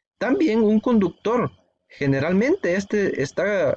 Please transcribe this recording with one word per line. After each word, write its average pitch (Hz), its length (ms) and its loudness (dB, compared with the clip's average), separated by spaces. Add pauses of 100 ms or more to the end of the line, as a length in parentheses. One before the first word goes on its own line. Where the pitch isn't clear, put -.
(200)
También 240 420 0
un 214 180 4
conductor, 214 720 0 (360)
generalmente 175 880 0
este 196 480 -2
está 175 540 -2